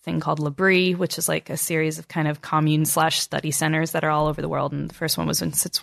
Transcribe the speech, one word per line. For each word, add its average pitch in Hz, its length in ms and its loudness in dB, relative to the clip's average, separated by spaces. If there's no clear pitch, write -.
thing 160 180 -4
called 151 180 -2
L'Abri, 180 580 2
which 175 220 -2
is, - 100 -2
like, 160 220 -2
a 165 60 -6
series 160 420 -2
of 160 100 -14
kind 151 200 0
of 147 140 -4
commune 156 420 2
slash 160 360 2
study - 300 -4
centers 156 420 0
that 160 120 0
are 156 60 2
all 151 160 2
over 151 160 -2
the 151 60 -2
world. 139 240 -2
And 143 160 -4
the - 60 -18
first - 240 -4
one 160 80 -2
was 151 140 0
in 165 120 -2
Swi-, - 300 -2